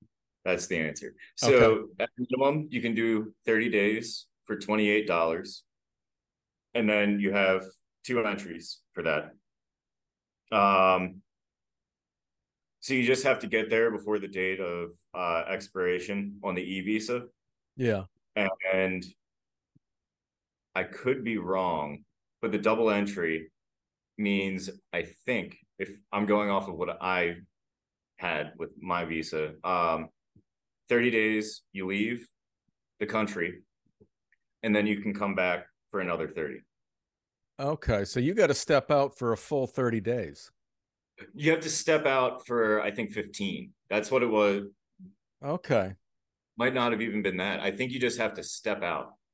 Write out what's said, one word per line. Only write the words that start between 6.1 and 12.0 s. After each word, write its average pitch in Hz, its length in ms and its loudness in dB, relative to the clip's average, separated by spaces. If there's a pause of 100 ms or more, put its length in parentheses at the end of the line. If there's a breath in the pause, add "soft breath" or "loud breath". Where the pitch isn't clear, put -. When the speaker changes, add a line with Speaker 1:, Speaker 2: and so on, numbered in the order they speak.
Speaker 1:
and 113 160 2
then 104 300 2
you 98 120 0
have 95 320 2 (400)
two 120 220 0
entries 98 540 -8 (140)
for 87 100 -6
that. 76 280 0 (1300)
Um, 92 640 6 (1600)